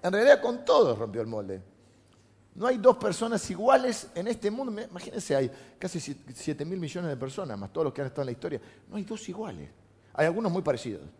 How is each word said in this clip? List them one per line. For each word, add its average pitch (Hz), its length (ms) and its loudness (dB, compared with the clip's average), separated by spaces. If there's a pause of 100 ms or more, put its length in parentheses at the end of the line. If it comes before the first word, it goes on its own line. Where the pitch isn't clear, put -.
En 180 120 0
realidad, 226 260 8
con 240 240 -4
todos 185 340 6
rompió 107 220 -4
el 110 80 -2
molde. 95 340 -6 (960)
No 190 80 -4
hay 254 140 2
dos 240 180 8
personas 226 540 -2
iguales 247 640 2
en 180 120 -4
este 220 220 -2
mundo. 240 220 -6
Me-, 208 140 -8
imagínense, 175 500 -4
hay 131 160 2 (260)
casi 180 220 -6
si-, 139 200 -10 (140)
siete 147 320 -6
mil 185 140 -6
millones 170 320 -4
de 135 40 -4
personas, 131 420 -8
más 98 140 -10
todos 160 140 0
los 139 80 -2
que 143 80 -6
han 135 60 -2
estado 139 160 -6
en - 40 -2
la 127 40 -6
historia. 131 280 -6 (300)
No 202 80 -8
hay 202 60 -4
dos 208 260 -10
iguales. 170 400 -10 (440)
Hay 151 120 4
algunos 185 260 0
muy 185 120 -2
parecidos. 113 400 -2 (160)